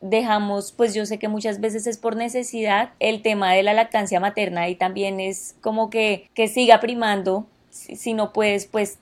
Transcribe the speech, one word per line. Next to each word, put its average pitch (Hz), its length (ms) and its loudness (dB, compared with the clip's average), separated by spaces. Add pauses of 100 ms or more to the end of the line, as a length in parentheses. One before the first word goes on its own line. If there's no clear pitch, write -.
Dejamos, 208 720 0
pues 226 220 0
yo 214 120 -2
sé 208 120 -6
que 214 100 -6
muchas 214 320 -4
veces 214 260 -4
es 226 120 -4
por 220 180 -4
necesidad, 233 760 -2 (100)
el 220 220 0
tema 202 300 2
de 190 100 6
la 208 120 4
lactancia 214 460 2
materna 185 480 -2
y 180 60 -4
también 190 460 -2
es 190 400 -6
como 220 300 -2
que, 220 440 0
que 226 140 2
siga 233 320 6
primando. 214 640 -2 (240)
Si, - 260 -18
si 233 160 -6
no 214 220 -2
puedes, 208 320 0
pues 208 360 -2